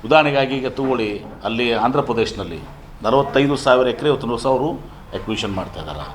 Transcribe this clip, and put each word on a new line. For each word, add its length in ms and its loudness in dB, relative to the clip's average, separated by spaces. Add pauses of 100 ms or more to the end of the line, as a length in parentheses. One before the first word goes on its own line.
ಉದಾಹರಣೆಗಾಗಿ 520 4
ಈಗ 120 -2
ತಗೊಳ್ಳಿ, 560 -2 (200)
ಅಲ್ಲಿ 280 0
ಆಂಧ್ರ 280 2
ಪ್ರದೇಶನಲ್ಲಿ 580 -2 (440)
ನಲವತ್ತೈದು 540 4
ಸಾವಿರ 320 6
ಎಕರೆ 200 0
ಇವತ್ತು 200 0
ದಿವಸ 180 -2
ಅವರು 240 2 (440)
ಅಕ್ವಿಸಿಷನ್ 380 -4
ಮಾಡ್ತಾ 280 -6
ಇದ್ದಾರೆ. 240 -10 (100)